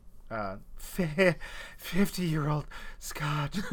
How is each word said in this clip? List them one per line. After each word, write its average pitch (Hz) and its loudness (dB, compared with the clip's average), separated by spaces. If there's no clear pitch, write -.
uh, 101 -2
fi-, 170 4
<laughs> - -12
fifty-year-old 156 2
Scott. 147 -2